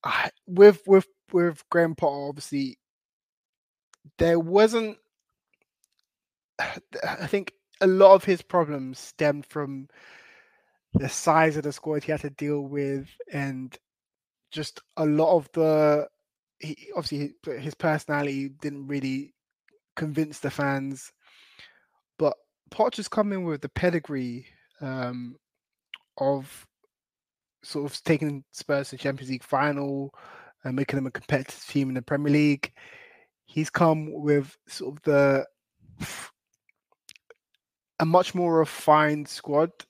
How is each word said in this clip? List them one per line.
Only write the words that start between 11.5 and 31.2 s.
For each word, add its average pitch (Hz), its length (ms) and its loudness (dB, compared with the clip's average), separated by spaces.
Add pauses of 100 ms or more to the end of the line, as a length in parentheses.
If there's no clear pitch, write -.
of 156 60 -4
the 143 100 -6
squad 151 320 -6
he - 80 -6
had 151 100 -2
to 143 100 -10
deal 147 300 -4
with, 139 460 -6 (240)
and 135 460 -8 (760)
just - 300 -12 (160)
a 160 80 -2
lot 156 300 4
of 151 180 0
the, 151 540 2 (500)
he, - 380 -14
obviously 143 400 -6 (100)
his, 135 200 -10
his 147 100 -10
personality 147 720 -2
didn't 143 380 -10
really 135 480 -6 (600)
convince 151 440 -4
the 170 100 -6
fans. 139 640 -6 (1080)
But 147 160 2 (380)
Poch 240 240 0
has 214 120 -10
come 208 260 -2
in 190 100 -4
with 156 180 -6
the 143 80 -10
pedigree, 139 760 -4 (340)
um, 123 540 -8 (840)
of 139 480 -4 (1000)
sort 143 260 -6
of - 140 -14
taking 147 480 -2
Spurs 139 380 -6
to 135 80 -14
Champions 131 320 -6
League 127 140 -8
final 139 680 -2 (520)
and 127 120 -8
making 139 220 -4
them 135 80 -4
a 127 60 -8
competitive - 560 -6